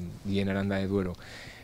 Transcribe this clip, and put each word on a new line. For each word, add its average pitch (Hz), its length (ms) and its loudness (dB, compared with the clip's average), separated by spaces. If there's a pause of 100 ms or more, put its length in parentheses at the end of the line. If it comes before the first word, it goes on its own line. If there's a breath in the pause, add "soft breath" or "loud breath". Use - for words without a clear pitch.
(260)
y 98 120 2
en 98 100 4
Aranda 98 280 2
de 95 100 2
Duero. 95 260 2 (520 loud breath)